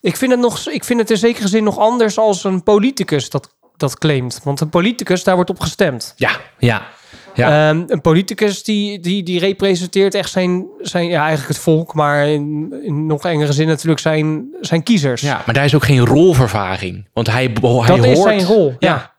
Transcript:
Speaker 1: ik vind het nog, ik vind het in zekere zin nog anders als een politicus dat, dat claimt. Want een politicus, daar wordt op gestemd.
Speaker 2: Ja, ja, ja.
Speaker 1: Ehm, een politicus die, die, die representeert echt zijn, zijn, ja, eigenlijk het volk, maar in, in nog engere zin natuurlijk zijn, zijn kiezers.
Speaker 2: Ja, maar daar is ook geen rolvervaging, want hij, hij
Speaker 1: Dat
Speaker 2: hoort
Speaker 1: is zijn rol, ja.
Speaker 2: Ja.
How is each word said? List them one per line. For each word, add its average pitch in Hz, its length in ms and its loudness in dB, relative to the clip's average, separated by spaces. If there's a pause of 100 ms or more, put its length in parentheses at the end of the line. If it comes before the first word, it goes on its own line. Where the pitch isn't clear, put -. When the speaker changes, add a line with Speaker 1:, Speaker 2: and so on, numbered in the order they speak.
Speaker 1:
ik 190 160 -4
vind 262 140 -2
het 247 100 2
nog, - 280 -2
ik 302 160 -8
vind 240 160 -2
het 214 100 -2
in 226 60 2
zekere 220 320 0
zin 214 160 0
nog 196 140 -2
anders 220 400 0
als 214 260 0
een 190 180 -2
politicus 208 680 0
dat, - 260 -8 (200)
dat - 220 -4
claimt. 135 460 -2
Want 139 160 -4
een 156 80 -4
politicus, 185 560 -2
daar 185 100 2
wordt 180 160 0
op 180 100 -6
gestemd. 156 560 -4
Speaker 2:
Ja, - 140 -2 (280)
ja, 113 240 0 (520)
ja. 151 360 4
Speaker 1:
Ehm, 160 160 0
een 156 140 -2
politicus 190 640 0
die, 208 380 -4
die, 185 220 -2
die 180 160 -4
representeert 190 760 0
echt 196 160 -2
zijn, 180 360 -2 (140)
zijn, 175 280 -4
ja, 170 120 0
eigenlijk 151 280 -2
het - 140 -4
volk, 160 320 0
maar 147 340 2
in, 151 540 -4
in 156 240 -4
nog 151 180 -2
engere 151 280 0
zin 147 140 0
natuurlijk 160 340 0
zijn, 156 440 -2 (160)
zijn 170 220 -2
kiezers. 143 380 0
Speaker 2:
Ja, 139 260 -2
maar 117 80 -2
daar 135 100 2
is 147 100 2
ook 147 100 4
geen 123 220 4
rolvervaging, 104 1040 2
want 113 140 -2
hij, 117 160 0
hij 127 100 -2
Speaker 1:
Dat 110 80 -4 (260)
Speaker 2:
hoort 123 180 6
Speaker 1:
is 135 180 6
zijn 208 220 2
rol, 175 340 2
ja. 185 160 2
Speaker 2:
Ja. - 240 -10